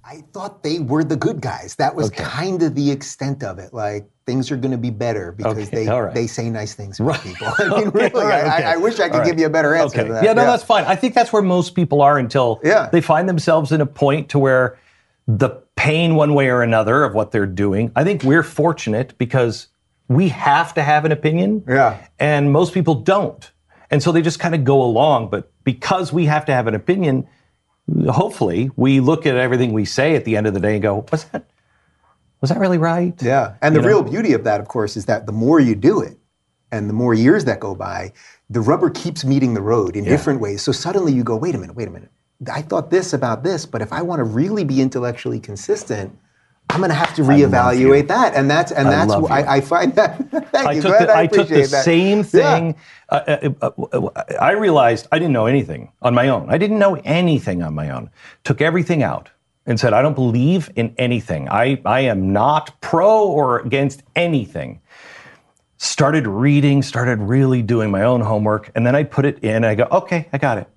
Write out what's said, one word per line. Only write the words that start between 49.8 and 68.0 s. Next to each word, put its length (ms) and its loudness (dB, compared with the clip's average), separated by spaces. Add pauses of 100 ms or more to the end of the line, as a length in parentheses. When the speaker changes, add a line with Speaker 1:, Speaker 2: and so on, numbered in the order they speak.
Speaker 1:
that, 220 2 (140)
<laughs> 200 -6
thank 160 2
Speaker 2:
I 60 2
Speaker 1:
you, 80 0
Speaker 2:
took 160 2
Speaker 1:
Glenn. 100 6
Speaker 2:
the, 80 6
Speaker 1:
I 60 6
Speaker 2:
I 60 4
took 80 0
the 80 6
Speaker 1:
appreciate 280 2
that. 140 0
Speaker 2:
same 320 4
Speaker 1:
Yeah. 60 0
Speaker 2:
thing. 520 2 (320)
Uh, 200 0
uh, 220 0 (120)
uh, 80 -2 (240)
uh, 160 -2 (320)
I 100 4
realized 600 2
I 60 2
didn't 120 0
know 140 2
anything 440 -2 (120)
on 120 2
my 140 4
own. 220 -2
I 80 2
didn't 220 0
know 260 2
anything 580 0
on 100 -6
my 160 -6
own. 200 -10 (340)
Took 180 -2
everything 400 0
out 280 -4 (360)
and 140 -2
said, 140 2
"I 80 6
don't 140 0
believe 600 0
in 220 -4
anything. 520 -4
I, 360 0
I 160 2
am 320 0
not 380 2 (100)
pro 420 2
or 360 0
against 440 -2 (120)
anything." 640 -4 (1000)
Started 480 0
reading, 560 2
started 380 -2
really 420 2
doing 300 0
my 120 0